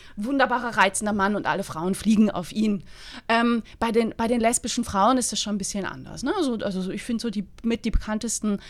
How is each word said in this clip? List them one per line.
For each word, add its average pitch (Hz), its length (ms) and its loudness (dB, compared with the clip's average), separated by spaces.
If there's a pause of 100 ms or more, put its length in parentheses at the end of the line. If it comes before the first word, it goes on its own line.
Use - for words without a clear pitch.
(160)
wunderbare, 247 600 0
reizender 202 380 2
Mann 202 220 2
und 170 100 -2
alle 156 160 0
Frauen 175 320 -2
fliegen 214 360 4
auf 185 220 -4
ihn. 214 320 0 (440)
Ähm, 233 340 2 (160)
bei 226 140 0
den, 226 220 2
bei 226 140 0
den 240 120 2
lesbischen 233 440 0
Frauen 202 320 4
ist 240 160 -2
das 208 80 -2
schon 214 140 -4
ein 202 40 -2
bisschen 196 280 -4
anders, - 360 -10
ne? 294 140 0
Also, 262 220 0
also 185 320 -2
ich - 120 -6
finde 233 200 -4
so 233 80 -2
die, 196 160 -4 (160)
mit 233 240 -2
die 214 60 2
bekanntesten 214 680 -2 (120)